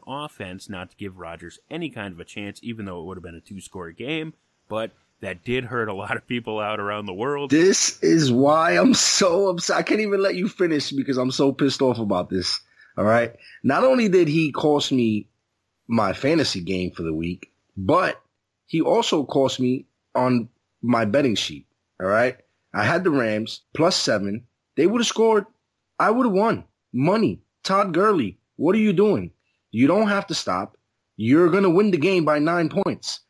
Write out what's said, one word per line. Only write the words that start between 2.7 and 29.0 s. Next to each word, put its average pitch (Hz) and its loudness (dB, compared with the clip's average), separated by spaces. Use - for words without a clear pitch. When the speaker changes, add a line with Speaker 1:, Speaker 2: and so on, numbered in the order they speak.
Speaker 1:
though 90 -10
it 82 -12
would 92 -12
have 82 -18
been 85 -16
a 82 -20
two-score 90 -16
game. 156 -10
But 110 -6
that 95 -10
did 123 -4
hurt 117 -4
a 104 -8
lot 104 -6
of - -12
people 117 -6
out 107 -4
around 104 -6
the 95 -10
world. 135 -6
Speaker 2:
This - 2
is 160 4
why 151 4
I'm 185 4
so 190 2
upset. 175 -2
I 165 0
can't 208 0
even 202 0
let 196 0
you 180 -2
finish 160 -2
because 135 -4
I'm 127 0
so 139 2
pissed 135 0
off 120 2
about 101 -2
this. 92 -4
All 95 0
right? 117 2
Not 147 2
only 254 4
did 175 6
he 151 2
cost 147 2
me 113 2
my 107 2
fantasy 139 0
game 90 -4
for 87 -10
the 80 -4
week, 85 -6
but 143 0
he 165 -2
also 175 0
cost 135 0
me 127 -2
on 123 0
my 117 2
betting 120 2
sheet. - -8
All 92 -4
right? 117 0
I 104 -2
had 170 0
the 180 2
Rams 113 -2
plus 175 2
seven. 104 -4
They 156 2
would 233 0
have 226 0
scored. 220 2
I 185 2
would 254 2
have 208 0
won. 185 0
Money. 147 0
Todd 190 0
Gurley, 175 2
what 170 2
are 220 2
you 214 2
doing? 165 2